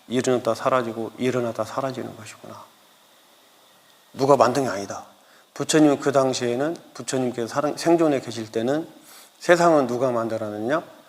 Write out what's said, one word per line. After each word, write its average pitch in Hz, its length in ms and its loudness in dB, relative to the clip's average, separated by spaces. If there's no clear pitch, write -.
일어났다 117 480 0
사라지고 113 640 -2
일어났다 120 460 -2
사라지는 117 520 -8
것이구나. - 480 -18
누가 135 240 4
만든 123 260 4
게 127 60 -2
아니다. 98 360 -8
부처님은 147 440 4
그 139 140 0
당시에는, 131 640 0
부처님께서 123 540 -4
살아, 143 280 -4
생존해 160 440 4
계실 110 320 -10
때는 139 360 -2
세상은 165 480 4
누가 123 240 -2
만들었느냐? 110 720 -4